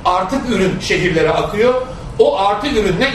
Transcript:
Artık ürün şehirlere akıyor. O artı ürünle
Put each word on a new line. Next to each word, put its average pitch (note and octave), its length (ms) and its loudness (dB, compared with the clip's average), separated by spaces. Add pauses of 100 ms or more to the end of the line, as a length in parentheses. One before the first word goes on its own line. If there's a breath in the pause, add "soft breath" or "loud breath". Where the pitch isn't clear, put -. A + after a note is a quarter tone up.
Artık F#3+ 460 -2
ürün F#3+ 300 0
şehirlere D#3+ 500 0
akıyor. G#3 440 2 (440 loud breath)
O F#3+ 200 4
artı G3+ 280 0
ürünle A3 480 0